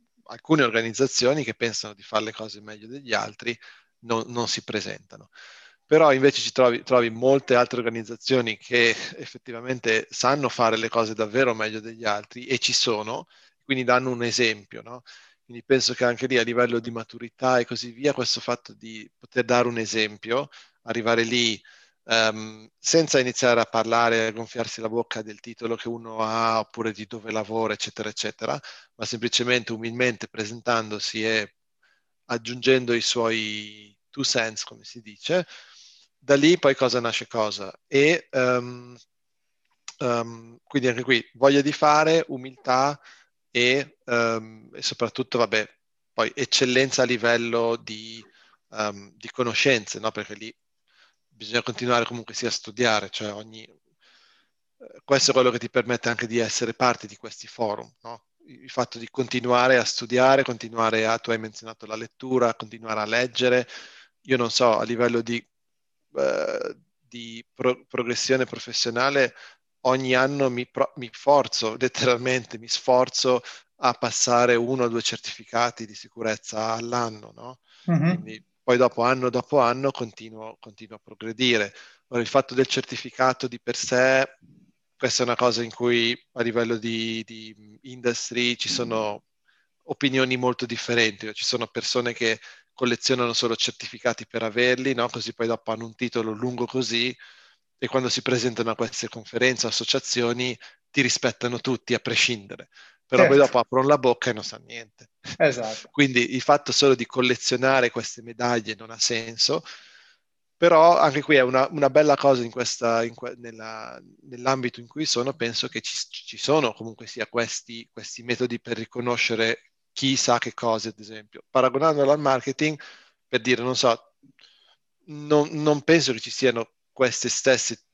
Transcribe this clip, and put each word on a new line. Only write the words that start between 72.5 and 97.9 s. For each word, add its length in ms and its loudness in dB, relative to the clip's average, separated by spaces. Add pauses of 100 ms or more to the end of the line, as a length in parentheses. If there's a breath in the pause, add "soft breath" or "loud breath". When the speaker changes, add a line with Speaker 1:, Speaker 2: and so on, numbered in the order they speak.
Speaker 1:
mi 100 -18
sforzo 720 2 (420 loud breath)
a 100 4
passare 640 2
uno 300 0
o 20 2
due 140 -2
certificati 840 -4
di 100 -16
sicurezza 760 -4
all'anno, 600 -4
no? 260 -18 (260 soft breath)
Speaker 2:
Mhm. 300 2
Speaker 1:
Quindi 280 -12 (200)
poi 140 4
dopo, 260 2
anno 260 2
dopo 300 0
anno, 320 2
continuo, 680 -12
continuo 380 -20
a 60 -20
progredire. 680 0 (340 loud breath)
Ora, 140 -2
il 60 -4
fatto 260 2
del 140 2
certificato 800 -2
di 120 -12
per 160 -6
sé, 600 2 (580)
questa 280 -2
è 20 0
una 100 0
cosa 280 2
in 100 -8
cui 420 2 (180)
a 100 -2
livello 340 0
di, 460 -6
di 600 -20
industry 720 -2
ci 140 -6
sono 540 -4 (640)
opinioni 520 0
molto 300 0
differenti. 640 -2
Ci 120 -10
sono 220 -2
persone 460 -4
che 260 -2 (320 loud breath)
collezionano 640 0
solo 220 -2
certificati 720 -4
per 160 -6
averli, 500 0
no? 160 -2
Così 240 -8
poi 140 -4
dopo 240 -4
hanno 140 -8
un 100 -16
titolo 360 -4
lungo 360 -4
così 480 -2 (640 soft breath)
e 80 -4
quando 220 -2